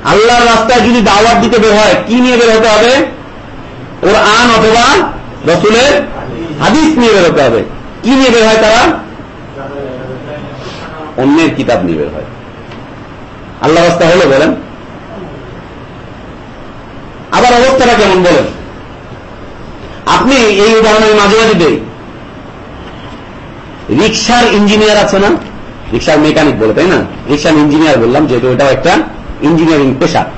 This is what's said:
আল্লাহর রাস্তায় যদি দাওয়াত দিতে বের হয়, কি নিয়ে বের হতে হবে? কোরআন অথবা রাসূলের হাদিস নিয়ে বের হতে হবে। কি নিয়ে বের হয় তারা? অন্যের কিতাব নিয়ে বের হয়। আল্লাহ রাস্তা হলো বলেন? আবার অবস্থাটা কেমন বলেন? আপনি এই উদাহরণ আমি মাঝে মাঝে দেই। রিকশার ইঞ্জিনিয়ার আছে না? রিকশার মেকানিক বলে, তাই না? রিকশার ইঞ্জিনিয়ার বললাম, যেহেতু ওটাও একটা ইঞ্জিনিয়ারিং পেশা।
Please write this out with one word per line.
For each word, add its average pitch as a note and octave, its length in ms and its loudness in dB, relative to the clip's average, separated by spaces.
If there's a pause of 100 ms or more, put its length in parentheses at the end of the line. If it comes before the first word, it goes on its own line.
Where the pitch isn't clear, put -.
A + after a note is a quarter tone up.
আল্লাহর A#3 420 2
রাস্তায় A#3 440 2
যদি A#3+ 100 4
দাওয়াত A3 360 4
দিতে A#3 220 2
বের G#3+ 140 4
হয়, G#3 220 4 (120)
কি A3 80 0
নিয়ে B3 220 4
বের A3+ 200 4
হতে A3+ 120 2
হবে? A#3+ 360 4 (960)
কোরআন G#3+ 500 2
অথবা A3+ 600 2 (360)
রাসূলের A#3 560 2 (580)
হাদিস D4+ 380 2
নিয়ে A#3 140 4
বের F3 200 4
হতে D3+ 100 2
হবে। A2+ 200 2 (400)
কি A3 80 0
নিয়ে C4 200 4
বের A3+ 160 4
হয় A3 100 4
তারা? A3 520 2 (2000)
অন্যের C#3 380 2
কিতাব A2+ 300 0
নিয়ে E2 140 -2
বের D2 160 -4
হয়। D2+ 100 -10 (1400)
আল্লাহ E3 220 2
রাস্তা E3+ 220 2
হলো D#3+ 300 4
বলেন? D3 180 2 (2750)
আবার B3 200 4
অবস্থাটা B3 420 4
কেমন F#3+ 280 2
বলেন? D#3+ 220 4 (1600)
আপনি F3+ 300 2
এই A3 420 4
উদাহরণ G#3+ 240 4
আমি G#3+ 120 4
মাঝে G#3 220 4
মাঝে G#3+ 180 4
দেই। D#3 260 2 (2250)
রিকশার A3+ 520 2
ইঞ্জিনিয়ার G#3 440 4
আছে G3 200 2
না? G3+ 100 2 (640)
রিকশার D3+ 260 2
মেকানিক D3+ 400 2
বলে, G#2+ 160 2
তাই D3 100 2
না? C#3 200 2 (240)
রিকশার D3 240 0
ইঞ্জিনিয়ার D3+ 460 4
বললাম, B2+ 280 2
যেহেতু B2+ 260 0
ওটাও C#3 160 2
একটা E3 300 2 (440)
ইঞ্জিনিয়ারিং D#3 580 2
পেশা। D#3+ 240 0 (140)